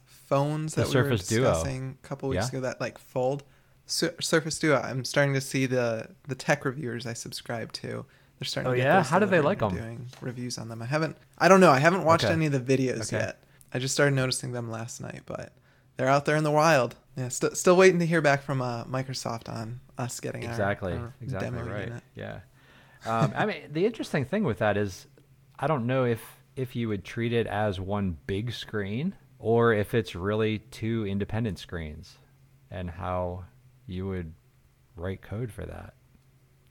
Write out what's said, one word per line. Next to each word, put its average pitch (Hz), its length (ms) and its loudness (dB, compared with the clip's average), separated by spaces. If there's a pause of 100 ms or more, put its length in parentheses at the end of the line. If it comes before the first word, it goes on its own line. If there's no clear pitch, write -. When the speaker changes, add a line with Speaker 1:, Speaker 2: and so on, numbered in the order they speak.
Speaker 1:
phones 151 680 -2
Speaker 2:
The 151 80 2
Speaker 1:
that 143 100 0
we - 80 2
were - 80 2
Speaker 2:
Surface - 180 0
Duo. 117 240 2
Speaker 1:
discussing 131 520 -2
a - 40 -20
couple 139 220 -6
weeks 110 160 0
Speaker 2:
Yeah. 131 40 -4 (100)
Speaker 1:
ago - 20 -6
that, 127 200 -6
like, 113 160 -6
fold? 131 460 -4 (420)
Sur-, - 360 -2
Surface 160 380 0
Duo. 151 220 4
I'm 127 240 -6
starting 139 280 2
to 135 80 0
see 135 240 -2
the, 120 440 0 (180)
the 135 80 -6
tech 143 300 0
reviewers 120 400 -6
I 117 80 -6
subscribe - 600 -10
to. 117 320 -10 (340)
They're 135 80 -8
starting 131 220 -4
Speaker 2:
Oh, 127 40 2
Speaker 1:
to 123 40 2
get 123 100 2
Speaker 2:
yeah? 170 100 6
Speaker 1:
those 147 120 2
Speaker 2:
How 170 100 4
do 214 60 4
they 190 120 2
Speaker 1:
delivered 147 80 4
Speaker 2:
like 165 160 0
Speaker 1:
and 104 180 0
Speaker 2:
'em? 113 40 -8
Speaker 1:
doing 117 240 -12 (140)
reviews 123 360 -8
on 113 120 -12
them. 113 120 -12
I 113 40 -8
haven't, 151 320 -2 (200)
I 170 100 4
don't 190 120 10
know. 175 120 12
I 131 80 8
haven't 170 240 6
watched 165 220 6
Speaker 2:
Okay. - 80 4
Speaker 1:
any 160 140 2
of 147 40 0
the 135 80 2
videos 123 540 0
Speaker 2:
Okay. 110 100 0
Speaker 1:
yet. - 200 -8 (300)
I 127 60 -2
just 135 140 -2
started 139 220 4
noticing 131 360 -2
them 120 200 -6
last 113 300 -10
night, - 240 -12
but - 280 -10 (440)
they're 131 120 0
out 143 160 4
there 151 100 2
in 151 80 2
the 147 80 0
wild. 151 440 4 (200)
Yeah, 127 140 -6
st-, - 260 -2
still 185 200 6
waiting 185 240 8
to 175 80 2
hear 165 140 2
back 139 200 4
from, 135 200 -2
uh, 120 240 -4
Microsoft 127 680 -6
on 113 260 -10 (200)
us 131 200 -6
getting - 260 -8
our, - 40 -6
Speaker 2:
Exactly. 101 440 -2
Speaker 1:
our 120 280 -8
Speaker 2:
Exactly 98 300 -6
Speaker 1:
demo 117 200 -8
Speaker 2:
right. 101 160 -8
Speaker 1:
unit. 113 160 -12 (120)
Speaker 2:
Yeah. 104 240 -12 (640)
Um, 113 300 0
I 156 100 -2
mean, 175 160 -6 (100)
the 165 140 0
interesting 208 400 -4
thing 214 200 -2
with 110 140 -2
that 104 180 2
is, 101 280 -4 (540)
I 143 80 -2
don't 131 180 0
know 127 200 2
if, 117 160 0 (340)
if 127 200 -8
you 117 120 -2
would 101 160 -2
treat 117 300 -4
it 113 140 2
as 101 320 -2
one 95 380 -2 (100)
big 107 260 -2
screen 107 600 -4 (240)
or 117 340 4
if 104 200 0
it's 113 220 0
really 107 440 0
two 113 460 -6
independent 101 540 -4
screens 80 580 -12 (540)
and 92 180 -8
how 90 540 -6 (420)
you 92 220 -6
would 87 260 -6 (640)
write 90 260 -8
code 110 300 -8
for 85 140 -10
that, 85 280 -14 (760)